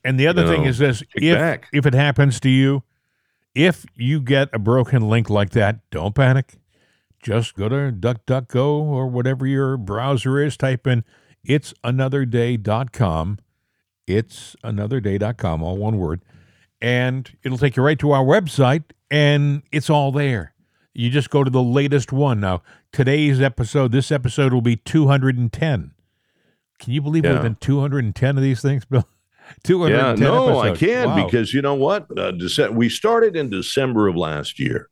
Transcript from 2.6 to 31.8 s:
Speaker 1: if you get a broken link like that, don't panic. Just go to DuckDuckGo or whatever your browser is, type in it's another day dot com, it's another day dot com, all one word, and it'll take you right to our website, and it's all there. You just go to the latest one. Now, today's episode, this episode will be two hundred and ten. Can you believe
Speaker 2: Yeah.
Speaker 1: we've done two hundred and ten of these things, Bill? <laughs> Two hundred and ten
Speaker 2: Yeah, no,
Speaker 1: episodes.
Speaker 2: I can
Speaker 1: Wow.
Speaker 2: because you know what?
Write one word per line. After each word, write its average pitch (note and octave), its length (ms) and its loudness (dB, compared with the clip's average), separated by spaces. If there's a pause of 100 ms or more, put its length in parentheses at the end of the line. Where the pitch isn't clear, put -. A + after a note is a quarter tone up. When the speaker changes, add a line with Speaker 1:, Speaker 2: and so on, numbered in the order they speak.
Speaker 1:
if E3 300 2 (100)
you C3 240 -2
get C#3 320 0
a A#2 80 -4
broken A#2 480 2
link A2+ 220 0
like G2+ 220 0
that, A2 280 2 (120)
don't F2+ 240 -4
panic. C3 400 2 (680)
Just A2 340 -4
go G2+ 140 -4
to C#3 260 -2
DuckDuckGo B2 720 -2 (160)
or C#3 260 -2
whatever B2+ 380 -2
your C3+ 320 0
browser B2+ 680 -2
is, D3 140 -4
type C3 300 -2
in B2 160 2 (400)
it's C#3 300 -2 (100)
another C3 420 -2
day A#2+ 320 0
dot A2 340 -4
com, F2+ 460 -2 (720)
it's - 560 -4
another A2 360 -4
day G2+ 180 -2
dot G#2 200 -4
com, D#2+ 260 -4
all F2+ 140 -6
one G#2+ 200 -2
word, F2 240 -4 (600)
and B2 500 -2 (120)
it'll B2+ 140 -4
take C3+ 200 0
you B2+ 60 2
right D3+ 160 2
to C#3+ 120 2
our C3+ 120 4
website, D3 600 2 (280)
and C#3+ 500 2 (100)
it's C#3+ 180 -2
all D3 220 2
there. C3 420 -2 (400)
You A#2+ 160 -2
just C3+ 200 0
go C#3+ 140 2
to C3 80 0
the B2+ 120 2
latest C#3 480 0
one. C3+ 280 0
Now, F#2 240 -2 (280)
today's C#3+ 500 2
episode, C3 500 0
this C3 200 0
episode C3 420 0
will B2+ 80 2
be A#2 160 2
two D#3 300 0
hundred C3+ 300 2
and A#2+ 160 -2
ten. C3+ 380 -4 (880)
Can A#2+ 140 -8
you D3 80 -2
believe D3+ 240 0
Speaker 2:
Yeah. - 80 2
Speaker 1:
we've - 100 0
done A2 160 -4
two C#3 200 0
hundred C#3 260 -2
and G2+ 100 -4
ten C3+ 220 0
of C3+ 60 2
these C3+ 180 0
things, C#3 240 -2
Bill? C3 260 -2
<laughs> - 520 -20
Two F3 180 2
hundred D#3 180 2
and B2+ 200 2
ten A#2+ 80 4
Speaker 2:
Yeah, D#3+ 60 4
no, B3 260 2
Speaker 1:
episodes. G#2 220 0
Speaker 2:
I D#3+ 40 4
can A#3+ 240 0
Speaker 1:
Wow. G2 160 0
Speaker 2:
because A2 280 -2
you C#3 80 0
know C#3 120 -2
what? D3+ 300 0 (140)